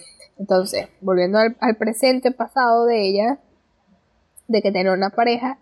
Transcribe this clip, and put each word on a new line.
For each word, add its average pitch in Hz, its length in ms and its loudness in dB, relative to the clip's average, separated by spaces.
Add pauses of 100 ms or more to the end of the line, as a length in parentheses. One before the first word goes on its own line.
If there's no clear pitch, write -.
(380)
Entonces, 196 500 -2 (140)
volviendo 190 380 0
al, 226 200 0
al 226 180 0
presente 254 540 0
pasado 233 540 0
de 226 220 2
ella, 208 320 0 (1080)
de 220 140 0
que 202 100 0
tenía 190 220 0
una 190 160 0
pareja, 240 520 -2